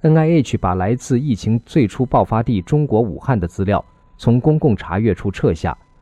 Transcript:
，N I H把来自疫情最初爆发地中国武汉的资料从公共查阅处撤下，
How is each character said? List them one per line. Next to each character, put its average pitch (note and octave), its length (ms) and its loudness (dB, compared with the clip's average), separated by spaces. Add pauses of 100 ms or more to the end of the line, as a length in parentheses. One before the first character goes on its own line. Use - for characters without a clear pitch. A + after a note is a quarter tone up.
，N D#3 160 4
I D#3+ 220 2
H - 180 -2
把 F2+ 160 -2
来 F#2 220 0
自 B2+ 240 -2
疫 C#3 160 -2
情 A2 280 -2
最 C3 240 0
初 - 200 -4
爆 A2 160 2
发 A2 180 -2
地 A#2 180 0
中 D3 280 0
国 G#2+ 120 2
武 G#2+ 200 -2
汉 B2 200 0
的 F2+ 80 -4
资 - 160 -4
料 G2 220 0 (320)
从 A#2+ 240 2
公 D#3 160 2
共 C#3 180 2
查 F#2 220 -6
阅 G#2+ 160 2
处 G2 160 -4
撤 F#2+ 240 0
下， E2 240 -6 (240)